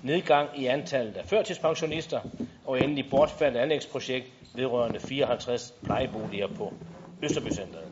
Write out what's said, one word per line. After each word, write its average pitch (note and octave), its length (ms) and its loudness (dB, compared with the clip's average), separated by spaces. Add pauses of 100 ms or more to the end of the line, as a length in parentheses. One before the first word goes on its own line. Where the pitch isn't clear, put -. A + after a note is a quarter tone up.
nedgang D3 520 4
i C#3 100 -2
antallet B2 520 0
af F2 80 -8
førtidspensionister D#3+ 920 0 (460)
og C3 140 0
endelig C#3 300 2
bortfald C#3+ 460 4
af A#2+ 60 4
anlægsprojekt C3 640 -2 (280)
vedrørende A#2+ 440 0
fireoghalvtreds B2 760 0 (100)
plejeboliger G#2 640 -2
på - 260 -6 (500)
Østerbycentret. G#2 680 -2